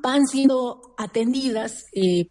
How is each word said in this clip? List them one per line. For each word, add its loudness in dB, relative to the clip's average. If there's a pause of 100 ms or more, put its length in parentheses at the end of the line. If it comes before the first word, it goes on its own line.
van 2
siendo 0
atendidas. -4
Eh, 0